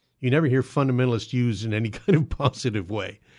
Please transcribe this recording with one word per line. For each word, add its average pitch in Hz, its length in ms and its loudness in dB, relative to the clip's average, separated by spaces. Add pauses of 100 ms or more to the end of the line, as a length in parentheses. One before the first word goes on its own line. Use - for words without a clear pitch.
(200)
You 127 120 -2
never 156 160 4
hear 127 160 2
fundamentalist 127 680 0
used 120 320 0
in 110 100 -4
any 110 160 -2
<laughs> - 20 -6
kind 170 260 2
of 151 100 0
positive 107 640 -2
way. 98 300 -6 (200)